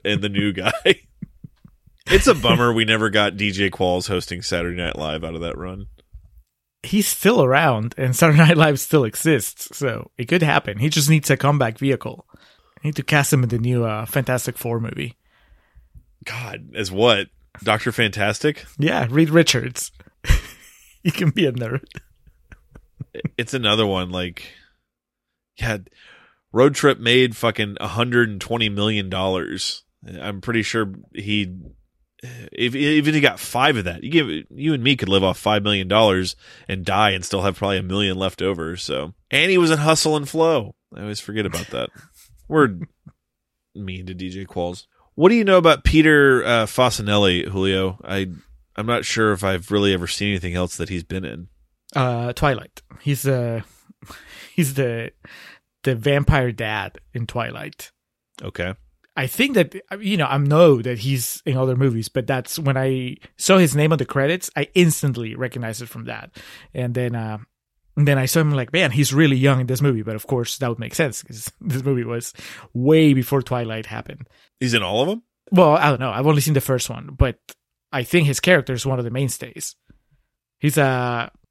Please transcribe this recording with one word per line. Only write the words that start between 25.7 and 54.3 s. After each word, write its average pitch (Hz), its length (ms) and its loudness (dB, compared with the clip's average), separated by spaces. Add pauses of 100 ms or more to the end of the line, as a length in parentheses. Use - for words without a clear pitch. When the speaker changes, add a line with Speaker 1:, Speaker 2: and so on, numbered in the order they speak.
Speaker 1:
Road 135 240 4
Trip 139 240 2
made 120 360 2
fucking 107 440 -4
a 107 80 -8
hundred 120 420 0
and 98 120 -10
twenty 113 280 -4
million 101 400 -2
dollars. 92 760 -4 (240)
I'm 92 340 -12
pretty 117 220 -2
sure 104 300 -2 (200)
he, 98 420 -4 (680)
if, 120 520 -6
even 147 340 2
if 156 60 0
he 147 60 2
got 117 180 2
five 131 380 0
of 101 80 -4
that, 85 180 -8
you 120 60 -10
give, 151 200 2 (200)
you 151 240 -4
and 123 100 -4
me 139 120 2
could 95 140 -6
live 95 140 4
off 92 140 0
five 107 240 0
million 98 260 -2
dollars 95 480 2 (320)
and 95 160 -8
die 98 280 2
and 92 120 -6
still 95 200 -4
have 98 140 0
probably 98 200 -2
a 92 60 -4
million 95 340 -2
left 95 240 -4
over. 87 360 -4
So, 73 360 -8 (160)
and 160 220 2
he 185 80 4
was 170 100 4
in 160 80 2
Hustle 156 400 2
and 143 100 -4
Flow. 156 460 0 (220)
I - 60 -14
always 104 180 -8
forget 107 260 -6
about - 220 -6
that. 62 220 -6 (280)
<laughs> - 300 -20
We're 127 320 0 (960)
mean 92 320 -12
to 92 80 -12
D 92 140 -10
J 95 160 -12
Qualls. 90 420 -8 (260)
What 175 160 4
do 233 60 4
you 226 80 0
know 190 160 4
about 156 240 4
Peter, 147 600 4
uh, 117 220 0
Fasanelli, 104 840 0
Julio? 95 560 -2
I, 98 260 -6 (460)
I'm 107 120 -6
not 117 180 -2
sure 110 260 0
if 95 120 -2
I've 95 280 -2
really 101 220 4
ever 87 140 -2
seen 101 220 -4
anything 87 260 -4
else 90 220 -2
that 87 120 -6
he's 87 160 -6
been 95 180 -8
in. 78 240 -12 (480)
Speaker 2:
Uh, 123 380 -2
Twilight. - 480 -4 (180)
He's, 143 260 -4
uh, 120 360 -2 (440)
<laughs> - 480 -20